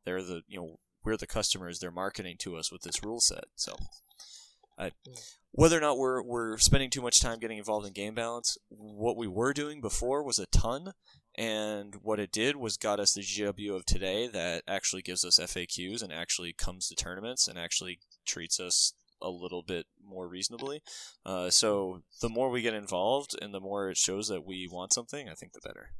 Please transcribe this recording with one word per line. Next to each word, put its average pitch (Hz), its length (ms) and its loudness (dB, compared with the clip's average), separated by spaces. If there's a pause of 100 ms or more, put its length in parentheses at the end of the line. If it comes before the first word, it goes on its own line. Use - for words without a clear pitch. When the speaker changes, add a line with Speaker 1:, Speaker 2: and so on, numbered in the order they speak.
Speaker 1:
They're 92 180 -2
the, 87 240 -6
you 98 120 -12
know, 82 220 -10 (220)
we're 110 140 0
the - 100 -8
customers. 92 520 -2
They're 87 120 -6
marketing 92 500 -4
to 87 160 -6
us 80 140 -4
with 90 120 -14
this - 200 -4
rule 107 180 -6
set. - 240 2 (120)
So, - 180 -6 (1000)
I, 90 140 -6 (180)
Speaker 2:
Mm. - 240 -16 (200)
Speaker 1:
whether 165 260 8
or - 20 4
not 147 160 4
we're, 127 260 2
we're 117 360 -4
spending 135 320 8
too 135 100 -2
much 120 200 6
time 117 180 0
getting 113 180 -6
involved 104 300 0
in 95 80 -10
game 104 200 -4
balance, 117 440 -2 (100)
what 107 480 -2
we 117 100 -2
were 113 280 2
doing 147 260 -4
before 123 420 2
was 131 160 2
a 95 80 0
ton, 151 460 4 (440)
and 107 680 -2
what 107 180 2
it 98 100 -2
did 127 260 4
was 117 200 -2
got 104 240 2
us 98 140 6
the 101 80 -4
G 101 220 -2
W 101 300 -2
of 92 120 -4
today 95 420 4
that 87 400 -2
actually 95 320 -2
gives 90 240 -2
us 87 140 6
F - 180 -2
A 87 100 -2
Qs 90 360 -4
and 90 100 -8
actually 85 400 -4
comes 92 360 -2
to - 60 -6
tournaments 101 540 -2
and 90 100 -8
actually 87 400 -4 (280)
treats 85 340 -2
us - 320 2 (300)
a 95 80 -2
little 90 320 -6
bit 87 240 -4 (180)
more 92 240 -10
reasonably. 120 540 -6 (420)
Uh, 90 260 -2
so 95 520 4 (180)
the 120 80 0
more 123 220 2
we 123 120 0
get 113 120 2
involved 101 680 2
and 101 140 -8
the 95 60 -4
more 98 300 -2
it - 60 -2
shows 101 320 2
that 87 180 -2
we 92 240 -6
want 90 220 -2
something, 143 360 -4
I 78 60 -12
think - 180 -16
the - 80 -20
better. - 400 -14